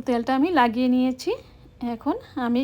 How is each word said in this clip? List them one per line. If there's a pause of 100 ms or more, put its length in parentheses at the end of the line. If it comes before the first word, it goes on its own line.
তেলটা
আমি (100)
লাগিয়ে
নিয়েছি। (640)
এখন (300)
আমি